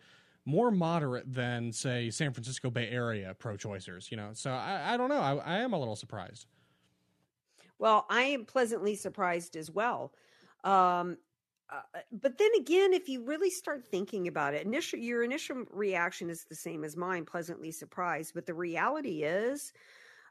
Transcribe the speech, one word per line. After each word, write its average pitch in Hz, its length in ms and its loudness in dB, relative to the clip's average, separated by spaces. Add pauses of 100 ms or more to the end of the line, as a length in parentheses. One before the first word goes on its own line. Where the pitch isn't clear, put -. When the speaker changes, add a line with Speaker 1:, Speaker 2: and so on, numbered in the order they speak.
(460)
Speaker 1:
more 214 260 4
moderate 165 600 0
than, 120 400 0
say, 120 380 -2
San 139 240 -2
Francisco 123 360 -6
Bay 117 200 -2
Area 110 480 -2
pro-choicers, 98 720 -8
you 113 60 -6
know? 104 160 -8
So 135 180 -6
I, 156 420 -2
I 240 40 2
don't 247 120 0
know. 285 120 2
I, 139 140 4
I 165 240 -2
am 247 140 0
a 165 60 0
little 113 160 -2
surprised. - 520 -12 (1300)
Speaker 2:
Well, 214 300 6
I 233 140 4
am 269 220 2
pleasantly 214 500 2
surprised 175 600 -2
as 156 160 -8
well. 170 420 -2 (500)
Um, 180 540 6 (540)
uh, - 280 -12 (120)
but 247 260 -2
then 427 120 8 (100)
again, 370 340 6
if - 140 2
you 262 160 -4
really 311 260 0
start 294 360 -6
thinking 190 420 -2
about 147 260 0
it, 156 120 -2
initial, 254 340 -2
your 233 240 0
initial 254 480 -4
reaction 180 580 0
is 165 140 -8
the 160 120 -18
same 165 280 -8
as 156 140 -8
mine, 175 280 -2
pleasantly 160 460 -8
surprised. 160 600 -4
But 175 120 -8
the 175 80 -6
reality 175 720 0
is, 220 480 -2 (600)